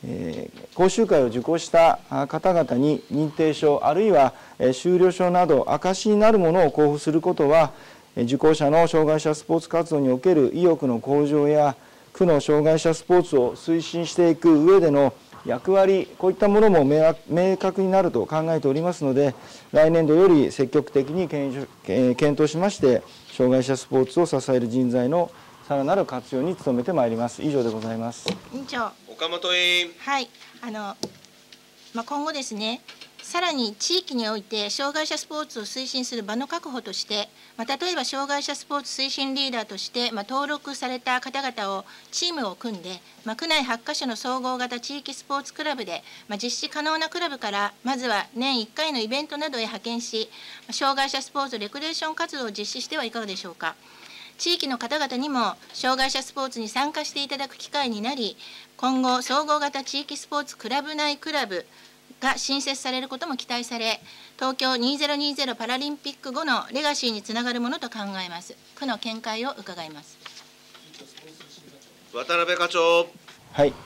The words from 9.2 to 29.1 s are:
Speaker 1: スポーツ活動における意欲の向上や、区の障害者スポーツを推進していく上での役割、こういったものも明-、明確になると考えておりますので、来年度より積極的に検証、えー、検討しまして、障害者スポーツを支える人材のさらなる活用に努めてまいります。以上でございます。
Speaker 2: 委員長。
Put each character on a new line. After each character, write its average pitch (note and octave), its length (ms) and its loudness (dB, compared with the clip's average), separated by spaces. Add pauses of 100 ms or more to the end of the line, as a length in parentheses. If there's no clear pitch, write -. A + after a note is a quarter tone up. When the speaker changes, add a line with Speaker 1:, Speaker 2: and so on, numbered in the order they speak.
Speaker 1:
ス D3+ 100 -6
ポ E3 140 0
ー D#3+ 40 0
ツ - 60 -18
活 E3 280 0
動 C#3+ 40 2
に C3+ 100 2
お B2+ 100 2
け F3+ 160 6
る C3+ 180 4
意 E3 80 -2
欲 E3 240 4
の A#2+ 140 0
向 C#3+ 260 2
上 D3 220 2
や、 D3 280 4 (380)
区 F#3+ 120 2
の D3+ 160 6
障 D3+ 220 4
害 D#3+ 160 6
者 E3 140 2
ス - 100 -6
ポ F3+ 160 6
ー E3+ 40 2
ツ D3+ 140 2
を B2 180 4
推 E3 260 0
進 E3+ 240 -4
し - 80 -10
て E3+ 160 6
い D#3 60 4
く D#3 300 6
上 F#3+ 140 8
で E3 120 4
の C#3+ 220 4 (320)
役 B2 260 -2
割、 F#3+ 360 4 (100)
こ F3+ 100 0
う F#3+ 40 4
い - 40 -2
っ - 20 -20
た G#3 100 4
も G#3 140 6
の A3 80 8
も D#3+ 160 6
明-、 D#3 300 6 (120)
明 F3+ 300 2
確 F#3+ 240 -2
に F#3+ 80 2
な F#3+ 120 4
る F3 100 2
と G#2+ 160 0
考 D#3 140 -2 (120)
え D#3+ 60 0
て C#3+ 80 0
お C3+ 60 2
り D#3 80 0
ま F3 120 -2
す D3+ 100 -6
の C3 120 0
で、 C#3 180 2 (380)
来 D#3 180 6
年 E3 160 4
度 D3+ 80 4
よ F#3 140 8
り C#3+ 240 6
積 C3 200 -2
極 D3 200 0
的 C#3 180 2
に E3+ 180 -2
検 C#3 320 -4
証、 C3+ 80 -8 (200)
え B2+ 240 2
ー、 A#2+ 40 2
検 D3 260 2
討 D3+ 80 4
し D#3+ 80 -4
ま F#3+ 120 2
し - 100 -8
て、 B2+ 220 4 (340)
障 B2+ 160 4
害 C3 120 4
者 C3 120 0
ス - 120 -10
ポ C3+ 100 0
ー C3 140 2
ツ - 80 0
を E3+ 60 4
支 C#3 260 -2
え B2+ 80 4
る A#2+ 80 -2
人 B2 240 2
材 B2 180 2
の E3+ 220 0 (360)
さ C#3+ 80 -2
ら C#3 80 0
な D#3+ 120 2
る F#3 100 2
活 B2+ 280 -10
用 C3 80 0
に F3 140 -2
努 - 160 -4
め B2 120 0
て F#3+ 100 -2
ま C3+ 120 2
い A#2 40 0
り A2+ 80 -2
ま A#2+ 120 -2
す。 - 140 -10
以 D3+ 80 0
上 C3+ 120 0
で A#2 60 0
ご A2 120 -6
ざ A2+ 120 -6
い A2+ 40 -6
ま A#2 140 -6
す。 - 160 -10 (260)
Speaker 2:
委 B3+ 40 -10
員 C4+ 80 -12
長。 A#3+ 260 -6 (200)